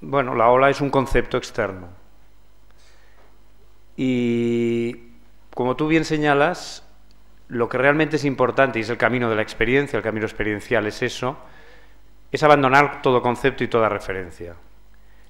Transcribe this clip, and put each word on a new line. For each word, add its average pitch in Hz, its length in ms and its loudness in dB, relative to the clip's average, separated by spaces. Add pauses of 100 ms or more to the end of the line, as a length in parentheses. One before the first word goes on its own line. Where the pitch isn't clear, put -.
bueno, 131 360 -2
la 113 120 4
ola 131 220 6
es 135 100 -2
un 143 80 0
concepto 127 480 0
externo. 95 520 -6 (2000)
Y, 117 1120 0 (400)
como 123 240 -2
tú 156 140 -2
bien 160 160 2
señalas, 151 800 0 (640)
lo 117 200 -2
que 127 80 -6
realmente 147 400 2
es 139 80 -4
importante, 127 540 2
y 113 40 -2
es 107 80 -6
el 113 80 -4
camino 120 300 0
de 113 60 0
la 107 80 0
experiencia, 127 540 0
el 104 80 -4
camino 107 200 -4
experiencial 107 600 -2
es 104 160 -6
eso, 127 360 -6 (920)
es 139 140 -4
abandonar 143 580 4
todo 127 180 2
concepto 123 440 -2
y 113 40 -2
toda 113 200 2
referencia. 92 680 -8 (760)